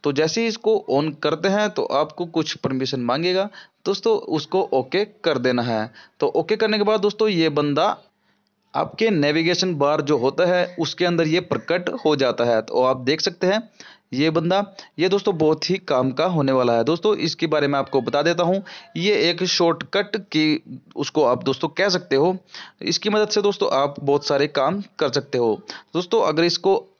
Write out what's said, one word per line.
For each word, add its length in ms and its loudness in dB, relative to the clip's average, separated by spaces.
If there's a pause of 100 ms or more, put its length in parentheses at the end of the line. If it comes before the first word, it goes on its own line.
तो 80 0
जैसे 300 0
ही 60 0
इसको 260 0 (180)
on 200 0 (120)
करते 260 0
हैं 200 0
तो 140 -4 (100)
आपको 340 -2
कुछ 280 -4
परमिशन 460 -4
मांगेगा 480 -2 (360)
दोस्तों, 320 0
उसको 440 -2 (120)
ओके 300 0 (200)
कर 160 0
देना 240 0
है। 260 -4 (300)
तो 100 0
ओके 260 0
करने 220 0
के 60 0
बाद 180 2
दोस्तों 280 0
ये 220 2
बंदा 340 0 (880)
आपके 380 -2
नेविगेशन 640 0
बार 260 2
जो 160 2
होता 300 2
है 320 0
उसके 260 -2
अंदर 220 2
ये 140 2
प्रकट 480 -4 (160)
हो 100 4
जाता 300 2
है। 160 4
तो 220 0
आप 180 2
देख 200 -2
सकते 260 -2
हैं 140 2 (520)
ये 160 2
बंदा, 340 2 (360)
ये 100 2
दोस्तों 280 0
बहुत 320 2
ही 100 2
काम 320 0
का 160 0
होने 240 0
वाला 220 4
है। 100 4
दोस्तों 340 2
इसके 300 -4
बारे 200 0
में 120 0
आपको 220 0
बता 200 -2
देता 220 0
हूँ, 200 0 (340)
ये 180 0 (140)
एक 160 -2
शॉर्टकट 720 -2 (100)
की 540 -2 (160)
उसको 280 0
आप 180 2
दोस्तों 280 -2
कह 180 0
सकते 260 -2
हो। 220 2 (460)
इसकी 260 -4
मदद 200 0
से 120 0
दोस्तों 320 0
आप 280 0
बहुत 260 0
सारे 220 2
काम 340 0 (160)
कर 120 0
सकते 260 -4
हो। 240 2 (320)
दोस्तों 300 0
अगर 200 2
इसको 400 2 (160)